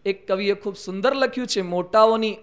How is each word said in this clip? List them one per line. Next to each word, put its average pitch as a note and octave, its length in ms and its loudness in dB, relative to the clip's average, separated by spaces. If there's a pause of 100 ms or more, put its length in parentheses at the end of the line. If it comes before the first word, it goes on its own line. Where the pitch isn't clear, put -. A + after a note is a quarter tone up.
એક G3 220 -4
કવિએ G3 260 0
ખૂબ G3+ 220 -8
સુંદર G3 400 -2
લખ્યું B3+ 320 -2
છે, G3+ 140 -2
"મોટાઓની G#3+ 800 2